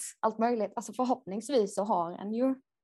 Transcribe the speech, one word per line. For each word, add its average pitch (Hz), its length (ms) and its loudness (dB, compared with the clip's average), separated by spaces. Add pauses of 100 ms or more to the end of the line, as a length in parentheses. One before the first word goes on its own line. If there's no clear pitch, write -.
(200)
allt 220 180 0
möjligt. 220 380 0
Alltså, 220 160 -6
förhoppningsvis 226 840 0
så 196 100 0
har 175 280 0
en 202 220 -8
ju 262 200 2 (300)